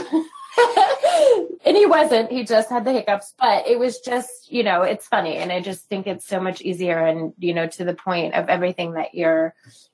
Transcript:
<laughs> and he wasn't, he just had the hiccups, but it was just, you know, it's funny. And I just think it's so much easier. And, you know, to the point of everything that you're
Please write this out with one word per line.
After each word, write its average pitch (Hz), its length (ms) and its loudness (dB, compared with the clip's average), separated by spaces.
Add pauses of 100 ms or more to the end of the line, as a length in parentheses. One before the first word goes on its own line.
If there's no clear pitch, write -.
(580)
<laughs> 539 1080 4
and 311 100 4
he 415 100 8
wasn't, 240 460 4
he 247 140 -4
just 220 240 2
had 240 160 -2
the 262 80 0
hiccups, 208 440 -2
but 226 300 2
it 240 120 2
was 247 200 -2
just, 247 500 -8
you 240 140 -2
know, 185 200 2
it's 202 240 -4
funny. 160 300 -2
And 180 140 -6
I 180 80 -4
just 185 300 -10
think 196 180 -6
it's 185 180 -8
so 190 140 -6
much 185 220 -6
easier. 175 440 -4
And, 160 320 -2
you 175 160 -2
know, 165 140 -2
to - 160 -10
the 175 120 -4
point 175 380 -4
of 170 140 -2
everything 180 460 -2
that 160 200 -8
you're 160 400 0 (400)